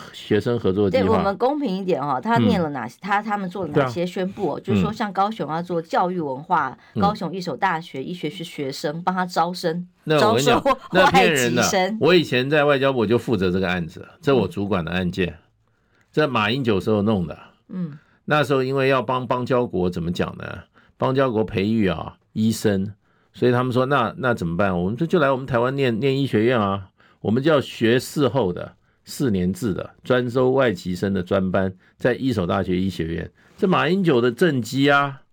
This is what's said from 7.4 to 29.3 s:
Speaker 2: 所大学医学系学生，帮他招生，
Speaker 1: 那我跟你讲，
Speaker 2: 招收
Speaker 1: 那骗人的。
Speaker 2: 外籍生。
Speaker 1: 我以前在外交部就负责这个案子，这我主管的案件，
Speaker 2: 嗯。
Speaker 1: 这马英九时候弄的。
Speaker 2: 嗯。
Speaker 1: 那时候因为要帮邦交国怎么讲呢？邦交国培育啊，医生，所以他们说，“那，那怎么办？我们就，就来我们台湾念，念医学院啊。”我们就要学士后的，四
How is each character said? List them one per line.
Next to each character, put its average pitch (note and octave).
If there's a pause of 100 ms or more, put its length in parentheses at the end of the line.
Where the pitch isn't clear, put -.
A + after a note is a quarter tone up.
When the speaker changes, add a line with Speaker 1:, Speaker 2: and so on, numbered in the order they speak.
Speaker 2:
所 D#3
大 F3
学 C#3+
医 F3+
学 E3
系 D#3+
学 C#3
生， D#3+
帮 F#3
他 F#3
招 F3
生， F3 (160)
Speaker 1:
那 D3+ (140)
我 A3+
跟 A#3
你 -
讲， A#3+
Speaker 2:
招 C#4
收 C4 (140)
Speaker 1:
那 F#3
骗 F3+
人 A#2+
的。 A#2+
Speaker 2:
外 G#2
籍 F2
生。 A2
Speaker 1:
我 D#3
以 F3
前 B2+
在 D3
外 C#3+
交 C#3
部 A#2+
就 A2+
负 A#2+
责 F#2
这 F2+
个 F#2
案 F2+
子， E2+ (140)
这 C#3
我 A2+
主 G2
管 F#2
的 E2
案 F2+
件， F#2
Speaker 2:
嗯。 - (680)
Speaker 1:
这 D3+
马 A2
英 C#3
九 A2
时 F2
候 G#2+
弄 G2+
的。 D2 (320)
Speaker 2:
嗯。 D3+ (280)
Speaker 1:
那 D3
时 C#3+
候 C3
因 C3
为 C3+
要 C3+
帮 B2+
邦 B2
交 B2
国 F2+
怎 F2+
么 E2+
讲 E2+
呢？ - (540)
邦 C3
交 C3+
国 G#2+
培 G2
育 A2
啊， - (160)
医 A2
生， G#2 (400)
所 B2
以 B2
他 B2
们 B2+
说 B2+
，“那， B2+
那 A#2+
怎 F2+
么 E2+
办？ F#2
我 F#2
们 A2+
就， E3
就 F3
来 C#3
我 C3+
们 C3+
台 B2+
湾 B2+
念， B2
念 C3+
医 C#3
学 G#2+
院 B2
啊。” G2 (320)
我 -
们 B2
就 D#3+
要 D3
学 A#2+
士 C#3+
后 G#2+
的， F2 (300)
四 -